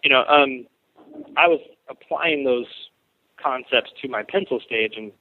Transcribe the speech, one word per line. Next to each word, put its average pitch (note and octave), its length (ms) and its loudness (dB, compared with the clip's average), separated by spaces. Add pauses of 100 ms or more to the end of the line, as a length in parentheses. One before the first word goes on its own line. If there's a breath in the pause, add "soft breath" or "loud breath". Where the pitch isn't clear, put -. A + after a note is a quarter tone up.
you D3 80 2
know, C3 160 6
um, C3+ 400 2 (680)
I D#3 120 6
was D#3+ 120 4 (280)
applying D3 560 -4
those B2 220 0 (760)
concepts B2+ 500 -4 (120)
to C3+ 60 -8
my A2+ 140 -4
pencil C3 380 -4
stage A2 360 -4
and A2 240 -14